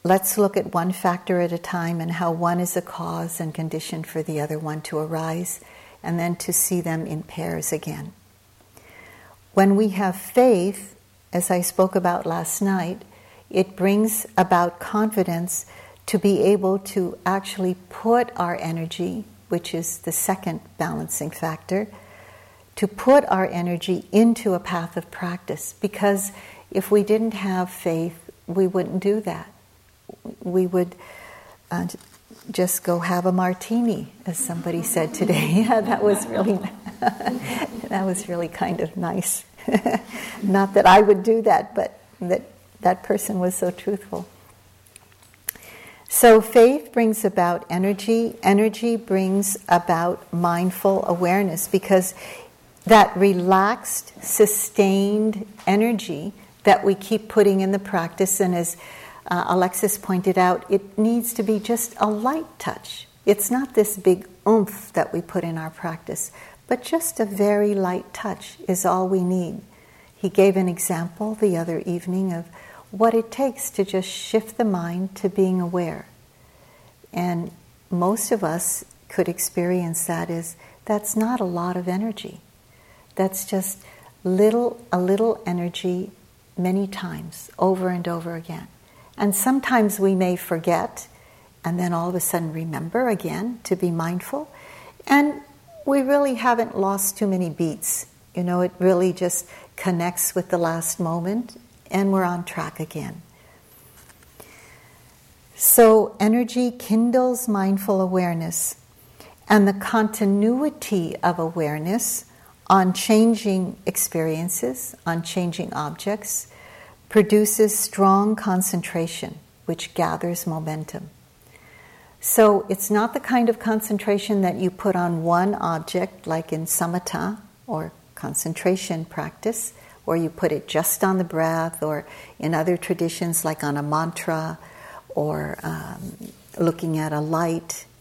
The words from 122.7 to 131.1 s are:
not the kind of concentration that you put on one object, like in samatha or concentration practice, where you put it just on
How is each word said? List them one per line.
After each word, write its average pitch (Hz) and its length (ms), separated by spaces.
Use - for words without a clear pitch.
not 208 240
the 277 60
kind 240 300
of 226 100
concentration 208 800
that 175 140
you 185 160
put 190 240
on 175 280
one 175 300
object, 170 720
like 165 260
in 160 140
samatha 180 720
or 160 240
concentration 165 920
practice, - 680
where 165 120
you 165 120
put 165 220
it 147 160
just - 360
on 190 160